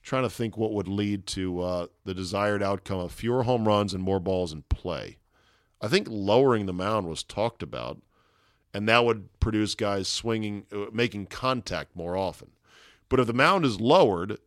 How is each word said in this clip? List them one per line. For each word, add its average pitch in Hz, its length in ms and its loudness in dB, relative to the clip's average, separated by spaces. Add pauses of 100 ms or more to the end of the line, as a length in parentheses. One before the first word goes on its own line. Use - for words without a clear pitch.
Trying 131 220 -2
to 117 80 0
think 113 260 -4
what 107 160 0
would 98 160 -2
lead 101 380 -2
to, 92 340 -4
uh, 90 260 -2 (180)
the 95 100 -6
desired 101 480 -2
outcome 98 360 -2
of 87 140 -6
fewer 120 300 -2
home 117 260 2
runs 104 240 4
and 92 100 -4
more 95 180 0
balls 90 340 -2
in 73 80 -12
play. 67 560 -4 (640)
I 107 60 -4
think 160 200 2
lowering 110 560 4
the 95 80 -4
mound 95 360 -2
was 78 140 -8
talked - 400 -4
about, 62 380 -10 (720)
and 104 160 -2
that 120 160 6
would 110 240 0 (100)
produce 107 360 0
guys 101 340 -2
swinging, 107 640 -4
uh, 101 200 -6
making 104 340 -2
contact 110 680 -4
more 87 220 -4
often. 95 360 -4 (580)
But 131 100 4
if 120 60 4
the 117 80 -2
mound 160 320 4
is 107 140 0
lowered 110 680 4